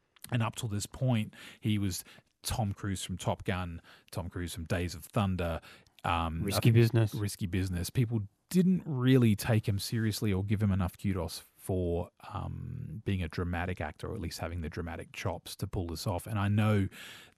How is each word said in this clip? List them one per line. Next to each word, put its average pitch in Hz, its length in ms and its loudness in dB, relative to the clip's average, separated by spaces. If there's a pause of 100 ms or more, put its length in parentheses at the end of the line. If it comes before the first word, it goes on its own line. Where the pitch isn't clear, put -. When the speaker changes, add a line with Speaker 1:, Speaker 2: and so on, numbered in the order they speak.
(320)
Speaker 1:
And 120 100 2
up 113 140 -2
till 120 120 -6
this 101 160 -2
point, 117 480 0 (280)
he 107 180 2
was 98 260 -2 (380)
Tom 101 320 0
Cruise 98 300 -4
from 92 120 -6
Top - 280 -2
Gun, 90 360 -4 (300)
Tom 85 180 -6
Cruise 87 240 -6
from 82 120 -8
Days 87 300 -2
of 82 100 -14
Thunder. 90 560 0 (440)
Um, 82 380 0
I - 40 -2
Speaker 2:
Risky 101 180 0
Speaker 1:
think 117 100 8
Speaker 2:
Business. 117 400 6
Speaker 1:
Risky 104 320 -4
Business. 90 420 -2
People 117 340 0 (280)
didn't 180 340 4
really 127 520 6
take 107 300 2
him 98 120 0
seriously 110 540 0
or 95 120 0
give 104 160 0
him 104 120 4
enough 92 260 0
kudos 92 440 -2 (140)
for, 87 540 -2 (240)
um, 85 680 -8
being 95 180 0
a 80 60 -2
dramatic 90 520 -4
actor, 80 280 -6
or 85 60 -6
at - 60 -8
least 85 200 -6
having 87 200 -6
the 80 80 -6
dramatic 82 440 -8
chops - 440 -6
to - 100 -6
pull 92 200 -4
this 82 200 -8
off. 87 200 -2
And 107 120 -2
I 101 100 2
know 104 400 4 (500)